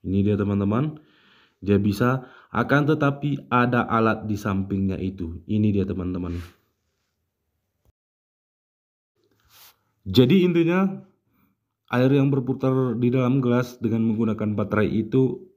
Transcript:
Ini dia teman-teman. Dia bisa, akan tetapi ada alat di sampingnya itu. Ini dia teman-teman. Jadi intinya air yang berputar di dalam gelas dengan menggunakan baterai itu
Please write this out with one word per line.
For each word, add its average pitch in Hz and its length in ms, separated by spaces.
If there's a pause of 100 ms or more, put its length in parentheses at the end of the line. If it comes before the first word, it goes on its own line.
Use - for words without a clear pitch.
Ini 98 240
dia 104 80
teman-teman. 101 640 (640)
Dia 101 160
bisa, 123 480 (240)
akan 139 420
tetapi 143 580
ada 123 320
alat 113 440
di 104 80
sampingnya 95 600
itu. 87 480
Ini 107 320
dia 98 80
teman-teman. 90 520 (3750)
Jadi 127 400
intinya 175 400 (1040)
air 127 240
yang 139 160
berputar 131 680
di 123 140
dalam 131 340
gelas 120 380
dengan 113 240
menggunakan 107 500
baterai 104 320
itu 120 540 (140)